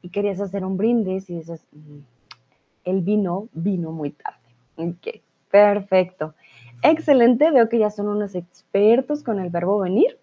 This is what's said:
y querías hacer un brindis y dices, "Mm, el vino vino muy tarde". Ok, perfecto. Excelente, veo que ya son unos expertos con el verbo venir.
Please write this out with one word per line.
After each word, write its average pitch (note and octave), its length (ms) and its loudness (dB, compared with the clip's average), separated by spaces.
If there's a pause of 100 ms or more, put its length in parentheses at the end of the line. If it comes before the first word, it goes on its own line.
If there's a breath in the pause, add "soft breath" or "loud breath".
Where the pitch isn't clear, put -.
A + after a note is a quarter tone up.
y F3 60 -14
querías G3 300 -4
hacer G3 240 -6
un F#3+ 140 -4
brindis F#3+ 540 -2
y E3+ 60 -6
dices, E3 340 -12
"Mm, D3 260 -20 (880)
el F#3+ 160 -2
vino G3+ 520 -2
vino E3+ 380 -4
muy D3+ 200 -6
tarde". - 260 -14 (400)
Ok, E3+ 420 -8 (300)
perfecto. F#3+ 840 2 (480 soft breath)
Excelente, C4+ 680 4
veo A#3+ 200 4
que A#3 100 0
ya G#3 100 2
son G#3 180 -6
unos G#3 280 -4
expertos A3+ 880 0
con G#3 160 -4
el F#3 100 -6
verbo F3 300 -2
venir. G3+ 440 0